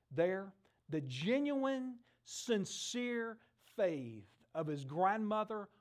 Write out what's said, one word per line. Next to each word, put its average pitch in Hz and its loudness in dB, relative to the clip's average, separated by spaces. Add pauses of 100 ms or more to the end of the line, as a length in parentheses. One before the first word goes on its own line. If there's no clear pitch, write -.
(160)
there 190 2 (360)
the 151 0
genuine, 254 0 (280)
sincere 233 -2 (380)
faith 131 0 (320)
of 156 0
his 143 -2
grandmother 208 0 (140)